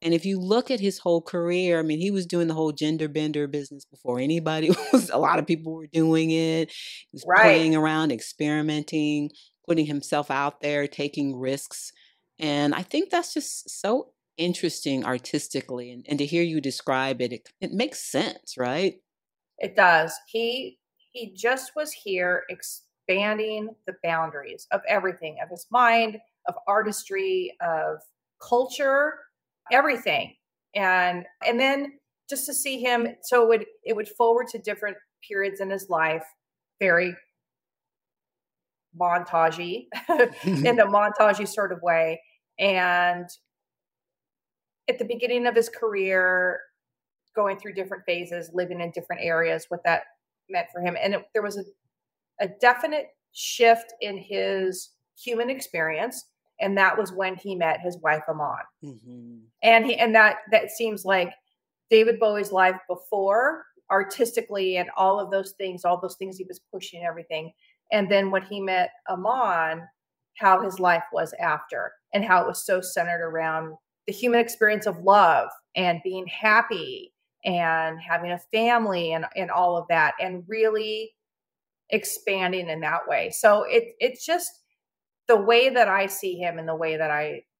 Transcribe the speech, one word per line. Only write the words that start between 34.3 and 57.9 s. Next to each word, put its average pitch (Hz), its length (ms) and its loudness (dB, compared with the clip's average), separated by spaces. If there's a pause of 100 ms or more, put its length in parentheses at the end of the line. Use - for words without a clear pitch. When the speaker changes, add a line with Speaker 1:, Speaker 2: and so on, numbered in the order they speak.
Speaker 2:
to 233 100 -10
different 202 380 -8 (320)
periods 196 320 -4
in 196 100 -6
his 196 200 -6
life, 160 340 0 (560)
very 180 340 2 (1800)
montagey, 175 880 0 (100)
<laughs> - 120 -14 (360)
in 247 360 2
a 208 60 8
Speaker 1:
<laughs> - 0 -
Speaker 2:
montagey 208 600 4
sort 196 260 -2
of 170 100 -12
way. 165 380 2 (380)
And 180 680 2 (1600)
at 254 100 0
the 233 60 -4
beginning 240 420 -2
of 233 80 2
his 233 140 4
career, 185 920 0 (720)
going 196 240 0
through 202 160 -14
different 185 320 -8
phases, 170 460 -6
living 175 280 -4
in 170 100 -6
different 170 340 -10
areas, 160 440 0
what 175 160 -8
that 165 180 2 (480)
meant 180 220 -4
for 175 80 -10
him. 175 200 -4
And 196 140 -2
it, 185 80 -4 (100)
there 214 100 0
was 202 160 -6
a, 196 60 -10 (800)
a 190 40 -4 (120)
definite 277 460 2 (260)
shift - 680 4
in 202 180 -8
his 190 720 -4 (280)
human 240 300 -4
experience. 175 760 -4 (360)
And 196 160 0
that 190 220 4
was 190 140 -2
when 185 240 -4
he 196 180 -10
met 165 260 0
his 175 220 -6